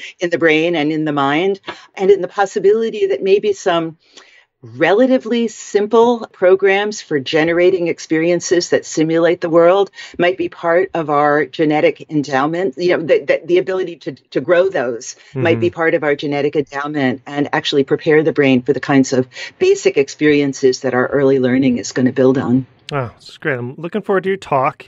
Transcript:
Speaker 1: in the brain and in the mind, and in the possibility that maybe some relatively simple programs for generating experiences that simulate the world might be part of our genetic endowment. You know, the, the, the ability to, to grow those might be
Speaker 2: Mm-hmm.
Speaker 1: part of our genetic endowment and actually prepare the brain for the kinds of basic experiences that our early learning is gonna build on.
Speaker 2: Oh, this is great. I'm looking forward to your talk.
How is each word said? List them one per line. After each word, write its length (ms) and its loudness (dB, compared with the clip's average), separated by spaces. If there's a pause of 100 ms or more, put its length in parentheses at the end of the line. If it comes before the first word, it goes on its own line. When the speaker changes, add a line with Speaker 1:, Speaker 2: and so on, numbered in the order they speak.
(200)
Speaker 1:
in 100 -4
the 80 -2
brain 360 2
and 180 -2
in 120 -2
the 80 -4
mind, 480 0 (360)
and 140 0
in 120 4
the 60 -6
possibility 800 0
that 160 -2
maybe 300 0
some 460 -2 (640)
relatively 840 0
simple 840 0
programs 720 2
for 180 -2
generating 680 2
experiences 800 0
that 160 0
simulate 540 0
the 100 -4
world 400 4 (280)
might 200 0
be 100 -4
part 460 0
of 160 -4
our 340 2
genetic 640 0
endowment. 640 -2
You 200 0
know, 80 -4
the, 160 2
the, 240 -2
the 140 2
ability 380 -4
to, 160 -12
to 280 -8
grow 280 2
those 460 -6 (200)
might 260 0
be 80 0
Speaker 2:
Mm-hmm. 60 -6
Speaker 1:
part 200 -2
of 100 -2
our 120 0
genetic 400 -4
endowment 680 -4
and 260 -6
actually 320 -2
prepare 380 0
the 100 0
brain 300 2
for 100 -2
the 80 -2
kinds 320 2
of 160 0 (300)
basic 380 2
experiences 840 0
that 140 -2
our 140 2
early 300 2
learning 400 2
is 140 -10
gonna 200 0
build 260 4
on. 280 0 (260)
Speaker 2:
Oh, 260 -4
this 120 -20
is 80 -20
great. 200 -4
I'm 180 -10
looking 260 -8
forward 220 0
to 60 -2
your 80 0
talk. 500 -2